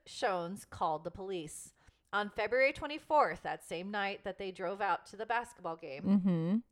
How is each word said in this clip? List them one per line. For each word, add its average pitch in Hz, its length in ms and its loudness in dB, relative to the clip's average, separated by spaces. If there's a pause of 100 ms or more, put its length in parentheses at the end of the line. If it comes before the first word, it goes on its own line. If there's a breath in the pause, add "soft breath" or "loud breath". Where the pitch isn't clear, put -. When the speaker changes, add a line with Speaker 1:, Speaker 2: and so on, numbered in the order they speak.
Speaker 1:
Shones 185 580 -2
called 160 400 -2
the 170 80 -8
police. 185 640 -8 (400)
On 208 160 0
February 240 420 2
twenty-fourth, 302 720 2
that 156 240 -6
same 185 240 -6
night 202 320 -2
that 185 140 -6
they 196 140 -6
drove 190 280 -4
out 196 280 0
to 202 100 -18
the 214 80 -6
basketball 214 500 -4
game, 147 280 -10
Speaker 2:
Mm-hmm. 185 520 4 (160)